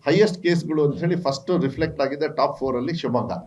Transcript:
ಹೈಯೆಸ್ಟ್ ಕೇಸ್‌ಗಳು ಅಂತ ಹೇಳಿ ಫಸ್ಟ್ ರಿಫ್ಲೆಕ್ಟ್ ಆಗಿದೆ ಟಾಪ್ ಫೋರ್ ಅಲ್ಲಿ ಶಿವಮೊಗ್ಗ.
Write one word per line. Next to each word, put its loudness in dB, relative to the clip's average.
ಹೈಯೆಸ್ಟ್ 4
ಕೇಸ್‌ಗಳು 2
ಅಂತ 0
ಹೇಳಿ 0
ಫಸ್ಟ್ -2
ರಿಫ್ಲೆಕ್ಟ್ -2
ಆಗಿದೆ -2
ಟಾಪ್ 0
ಫೋರ್ -2
ಅಲ್ಲಿ -2
ಶಿವಮೊಗ್ಗ. -4